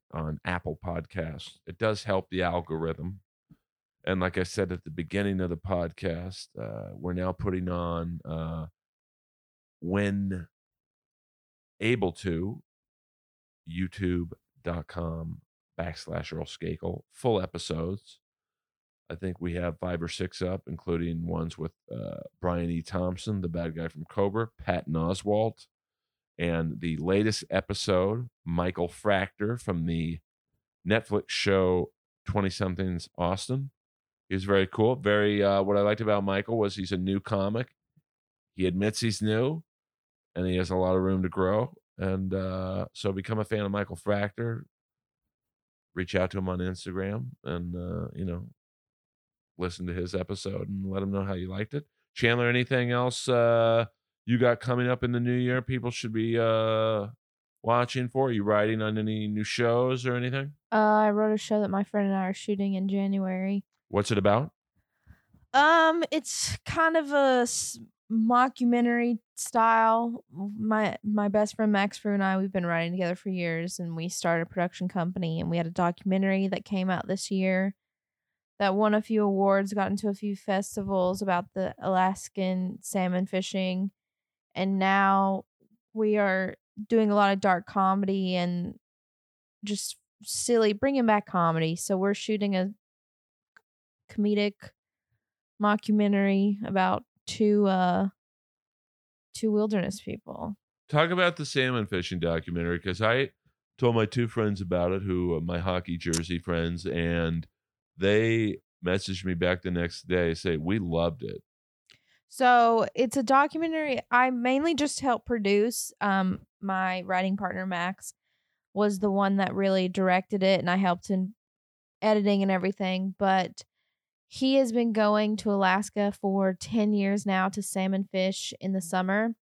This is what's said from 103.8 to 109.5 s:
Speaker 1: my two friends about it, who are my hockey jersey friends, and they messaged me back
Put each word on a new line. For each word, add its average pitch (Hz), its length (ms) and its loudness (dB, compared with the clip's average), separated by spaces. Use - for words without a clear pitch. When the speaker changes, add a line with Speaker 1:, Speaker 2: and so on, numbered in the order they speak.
Speaker 1:
my 113 100 4
two 120 220 -2
friends 107 320 -2
about 90 320 0
it, 95 120 -2
who 90 300 0
are 80 80 -2
my 87 180 -4
hockey 90 380 -2
jersey 85 420 -2
friends, 85 460 -2
and 82 600 -2
they 107 640 2
messaged 92 380 -2
me 92 100 -2
back 90 280 2